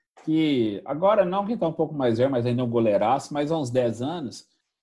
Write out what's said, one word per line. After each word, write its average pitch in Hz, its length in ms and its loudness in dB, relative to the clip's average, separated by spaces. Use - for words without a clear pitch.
que 139 600 0
agora 190 400 2
não 190 220 -2
que 226 100 -4
tá - 120 -2
um 160 40 -4
pouco 156 220 -2
mais 123 240 0
velho, 131 120 4
mas 123 160 0
ainda 123 160 0
é - 20 -2
um 120 60 -2
goleiraço, 113 640 2
mas 147 180 -2
há 165 60 0
uns 131 120 -4
dez 120 320 0
anos, 147 440 -8